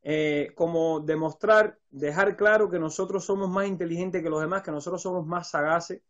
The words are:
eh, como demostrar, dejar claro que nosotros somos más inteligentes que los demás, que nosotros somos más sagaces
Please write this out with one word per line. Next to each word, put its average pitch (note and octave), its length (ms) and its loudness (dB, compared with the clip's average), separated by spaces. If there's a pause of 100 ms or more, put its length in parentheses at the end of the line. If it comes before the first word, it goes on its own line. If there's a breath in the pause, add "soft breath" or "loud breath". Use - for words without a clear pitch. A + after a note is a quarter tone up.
eh, D3+ 520 0
como E3 440 2
demostrar, D#3+ 800 2 (100)
dejar D3 460 0
claro G#3 340 4
que F3 100 -2
nosotros F#3 460 -2
somos G3 240 -2
más G3 180 -2
inteligentes F3+ 540 -4
que E3 80 -4
los D#3 120 0
demás, F3+ 220 -2
que A3 80 -8
nosotros F#3 300 -6
somos F3+ 240 -4
más E3+ 240 -6
sagaces E3 600 0